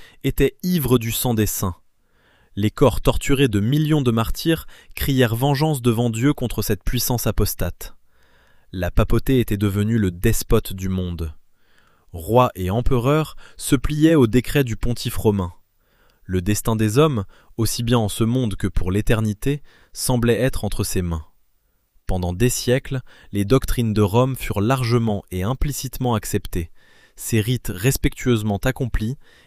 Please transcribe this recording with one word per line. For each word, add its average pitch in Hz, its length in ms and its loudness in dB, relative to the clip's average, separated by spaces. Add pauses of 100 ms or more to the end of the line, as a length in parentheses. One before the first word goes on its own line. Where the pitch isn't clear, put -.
(240)
était 139 400 0
ivre 143 340 2
du 113 140 -6
sang 123 220 -2
des 107 120 2
saints. 95 300 -4 (800)
Les 104 160 0
corps - 300 2
torturés 135 460 2
de 104 120 0
millions 147 420 2
de 123 100 2
martyrs 113 540 -2 (300)
crièrent 127 400 2
vengeance 143 460 0
devant 120 280 2
Dieu 120 240 0
contre 113 280 -4
cette 104 220 -4
puissance 120 440 -2
apostate. - 680 -4 (800)
La 90 180 -4
papauté 120 480 2
était 107 180 0
devenue 104 400 0
le 98 140 2
despote 110 640 0
du 95 160 -6
monde. 87 440 -6 (800)
Rois 107 440 2
et 92 140 -4
empereurs 127 640 0 (200)
se - 200 -2
pliaient 151 400 2
aux 127 120 6
décrets 127 360 0
du 113 120 -6
pontife - 420 -4
romain. 95 360 0 (720)
Le 90 180 -2
destin 107 340 0
des 110 220 0
hommes, 143 260 2 (320)
aussi 113 280 -2
bien 117 140 2
en 107 120 0
ce - 160 -2
monde 117 300 0
que - 120 -2
pour - 240 0
l'éternité, 110 720 0 (320)
semblait 117 460 0
être 127 260 -2
entre 104 180 -2
ses 92 180 -2
mains. 82 240 -4 (800)
Pendant 90 280 -2
des 117 160 2
siècles, 127 520 -2 (300)
les 101 140 0
doctrines 117 480 2
de 104 80 4
Rome 120 340 2
furent - 260 -4
largement 117 680 0
et 90 120 -4
implicitement 127 720 -2
acceptées, - 560 -4 (440)
ses - 240 -2
rites 113 340 -2
respectueusement 110 840 0
accomplis 127 600 -2 (280)